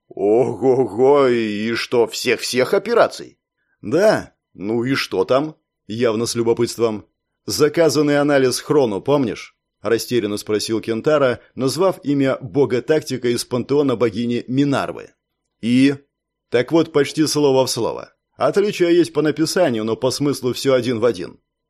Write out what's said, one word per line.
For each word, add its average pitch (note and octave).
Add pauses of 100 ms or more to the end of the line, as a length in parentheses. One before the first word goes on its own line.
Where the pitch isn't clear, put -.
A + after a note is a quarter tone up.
(100)
«Ого-го, B2
и A2+
что, A#2
всех-всех B2
операций?» G3 (420)
«Да». D3 (180)
«Ну A2
и C3
что F#2+
там?» D3 (300)
Явно A2+
с -
любопытством. A2+ (400)
«Заказанный D3
анализ C#3
Хрону, B2
помнишь?» C3+ (240)
растерянно G#2+
спросил G#2+
Кентара, C3 (140)
назвав C#3
имя C3+
бога B2
тактика C#3
из A#2+
пантеона C3+
богини A#2
Минарвы. A2+ (500)
«И?» C3 (560)
«Так A#2+
вот, E3
почти D3
слово C3+
в A#2+
слово. D#2 (220)
Отличия F3+
есть E3+
по D3
написанию, D#3
но A2+
по B2+
смыслу C3
все C3+
один B2+
в G#2+
один», F2+ (300)